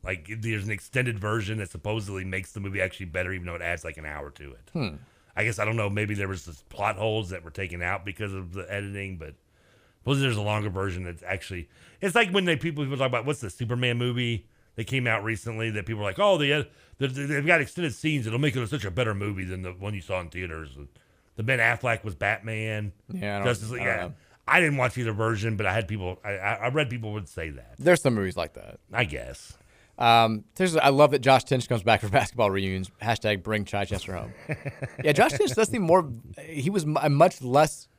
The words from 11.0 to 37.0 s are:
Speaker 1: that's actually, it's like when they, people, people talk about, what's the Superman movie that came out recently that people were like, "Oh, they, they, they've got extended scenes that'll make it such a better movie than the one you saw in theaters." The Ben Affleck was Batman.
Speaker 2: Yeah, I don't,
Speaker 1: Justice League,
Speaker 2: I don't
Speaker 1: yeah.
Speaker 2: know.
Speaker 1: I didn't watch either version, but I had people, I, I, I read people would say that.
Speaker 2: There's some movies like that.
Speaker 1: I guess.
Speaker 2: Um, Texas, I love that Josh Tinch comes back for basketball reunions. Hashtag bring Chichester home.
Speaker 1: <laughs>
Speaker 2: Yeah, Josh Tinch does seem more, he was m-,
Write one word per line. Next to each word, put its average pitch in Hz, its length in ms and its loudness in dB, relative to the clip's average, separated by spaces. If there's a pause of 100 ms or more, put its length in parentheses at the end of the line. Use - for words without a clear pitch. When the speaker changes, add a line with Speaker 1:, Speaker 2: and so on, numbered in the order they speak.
Speaker 1:
that's 85 220 -10
actually, 90 420 -6 (320)
it's 190 140 0
like 220 160 4
when 190 140 2
they, 170 100 4
people, 147 300 -2
people 135 140 -4
talk 131 100 2
about, 120 160 0
what's 143 160 -2
the 101 100 -8
Superman 123 460 0
movie 120 500 -2 (300)
that 113 100 -4
came 131 200 0
out 110 180 0
recently 113 460 -4
that 104 160 -4
people 110 160 -4
were 101 60 0
like, 95 100 -4
"Oh, 202 180 6
they, 147 120 2 (500)
they, 139 80 0
they've 143 400 -2
got 170 140 6
extended 147 340 -4
scenes 151 320 0
that'll 113 140 0
make 143 160 2
it 120 120 -2
such 143 160 -4
a 98 60 -4
better 110 240 0
movie 98 300 -4
than 92 180 -6
the 92 100 -8
one 98 220 -8
you 95 80 -6
saw 92 180 -4
in 85 80 -10
theaters." 80 480 -10 (600)
The 110 60 -6
Ben 123 180 2
Affleck 117 440 0
was 101 100 -6
Batman. 107 800 -2 (160)
Speaker 2:
Yeah, 101 280 -4
I - 20 -2
don't, 101 80 0
Speaker 1:
Justice 110 240 -2
League, 123 120 -6
Speaker 2:
I - 40 -4
don't 120 100 0
Speaker 1:
yeah. 92 120 -4
Speaker 2:
know. - 60 -12 (320)
Speaker 1:
I 151 140 6
didn't 147 160 2
watch 127 220 0
either 113 140 -2
version, 110 440 0
but 104 80 -2
I 92 80 2
had 104 160 0
people, 92 360 -4
I, 104 80 -6
I, 101 220 -2
I 107 140 -2
read 143 220 0
people 110 240 -6
would 104 140 -8
say 82 220 -8
that. 65 280 -16
Speaker 2:
There's 170 240 6
some 127 120 4
movies 98 220 -2
like 82 180 -4
that. - 240 -16 (140)
Speaker 1:
I 117 120 2
guess. 65 520 -10 (400)
Speaker 2:
Um, 113 460 6 (140)
Texas, 180 260 2
I 139 60 8
love 139 240 8
that 139 80 2
Josh 131 240 6
Tinch 127 240 0
comes 110 160 -2
back 110 160 6
for 107 80 -4
basketball 113 420 4
reunions. 95 400 -2 (100)
Hashtag 107 440 0
bring 107 200 -2
Chichester 95 520 -4
home. 55 160 -8 (160)
Speaker 1:
<laughs> 147 80 -4 (480)
Speaker 2:
Yeah, 151 80 4
Josh 220 220 6
Tinch - 180 2
does 220 160 4
seem 226 140 0
more, 165 280 6 (300)
he 151 280 -4
was 196 140 0
m-, 151 180 0